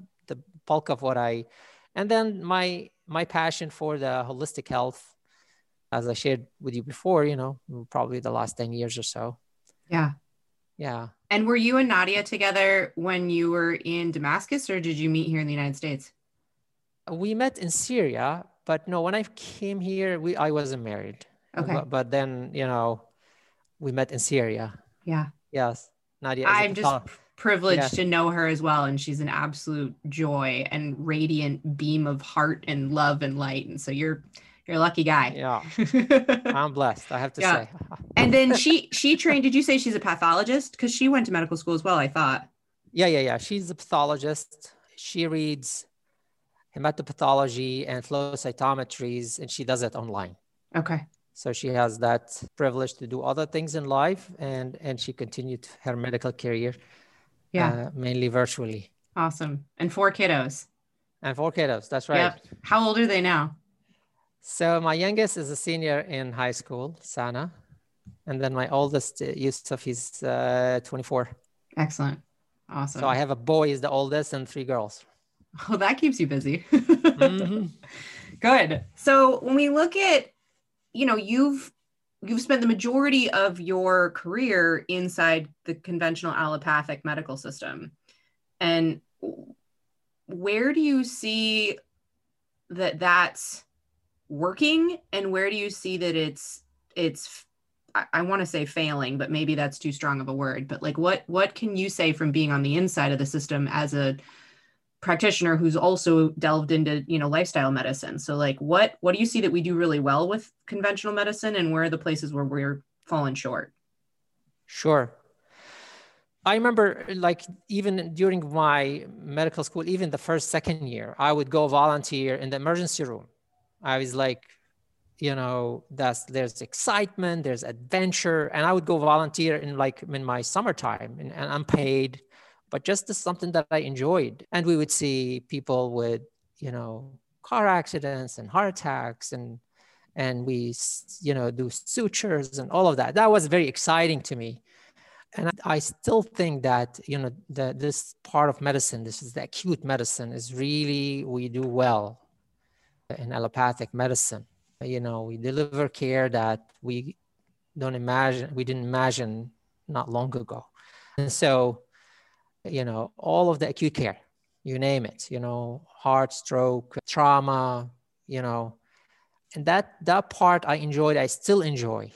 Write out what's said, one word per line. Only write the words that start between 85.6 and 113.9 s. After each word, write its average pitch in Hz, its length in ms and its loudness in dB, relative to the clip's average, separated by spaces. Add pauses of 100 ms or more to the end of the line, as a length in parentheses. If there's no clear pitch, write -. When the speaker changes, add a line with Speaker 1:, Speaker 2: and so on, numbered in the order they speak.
Speaker 2:
the 165 100 -6
conventional 165 580 -4
allopathic 151 720 -2
medical 151 320 -6
system. - 560 -12 (680)
And 165 400 2 (1300)
where 208 440 0
do 311 80 0
you 277 240 4
see 220 760 -2 (920)
that 175 300 -4
that's - 640 2 (640)
working? 302 720 0 (120)
And 196 220 -2
where 190 160 0
do 214 80 -4
you 202 120 -4
see 185 280 -6
that 170 180 -2
it's, 156 480 -4 (320)
it's, - 500 -4 (480)
I, - 200 -2
I 165 80 2
wanna 185 240 0
say 156 200 -4
failing, 143 520 -2
but 139 140 -4
maybe 156 240 0
that's 143 240 -2
too 151 120 -4
strong 143 300 -4
of 135 80 -8
a 135 40 -4
word, 135 360 -4
but, - 120 -8
like, 151 160 -4
what, 175 300 2
what 190 280 0
can 208 200 -4
you 190 140 -2
say 160 240 2
from 156 180 0
being 151 220 2
on 139 100 2
the 143 140 2
inside 160 340 2
of 135 80 0
the 139 60 -2
system 143 440 -2
as 143 240 -2
a 139 220 0 (840)
practitioner 175 540 2
who's 160 220 2
also 165 600 4
delved 156 360 2
into, 151 340 2
you 165 100 0
know, 143 120 0
lifestyle 151 420 2
medicine? - 480 -4
So, 147 160 -6
like, 139 240 0
what, 180 400 4
what 180 140 4
do 202 60 0
you 226 60 2
see 226 160 0
that 190 100 2
we 170 100 2
do 170 140 0
really 165 240 2
well 143 280 2
with 214 240 -4 (160)
conventional 202 460 -2
medicine, 208 420 -2
and 170 160 2
where 160 120 2
are 165 60 0
the 160 80 -2
places 156 360 -4
where 143 100 -2
we're 139 400 -4 (220)
falling 139 280 0
short? 123 400 -6 (920)